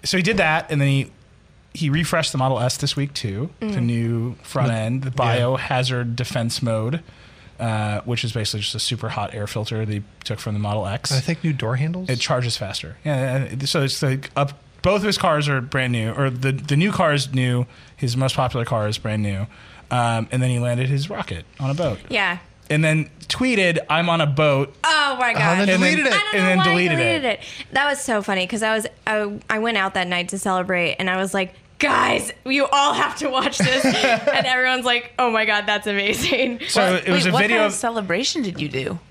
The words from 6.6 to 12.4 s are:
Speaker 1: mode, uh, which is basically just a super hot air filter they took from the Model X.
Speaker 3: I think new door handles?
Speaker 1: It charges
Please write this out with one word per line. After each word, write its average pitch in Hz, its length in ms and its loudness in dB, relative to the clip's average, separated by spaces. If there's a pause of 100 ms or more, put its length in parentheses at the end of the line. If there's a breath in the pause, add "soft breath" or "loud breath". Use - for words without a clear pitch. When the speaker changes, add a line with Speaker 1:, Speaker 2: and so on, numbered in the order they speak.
Speaker 1:
mode, 117 400 0 (580 loud breath)
uh, 107 420 -2
which 117 220 -4
is 113 100 -4
basically 107 280 -4
just - 140 -4
a 107 40 -6
super 113 300 -4
hot 101 240 -4
air 104 140 -6
filter 110 380 -4
they 104 160 -4 (220)
took 104 160 -6
from 107 140 -4
the 104 60 -2
Model 104 260 -2
X. 98 260 -4
Speaker 3:
I 131 100 2
think 165 220 -2
new 160 100 2
door 123 240 -2
handles? 175 320 -2
Speaker 1:
It 127 100 0
charges 123 380 0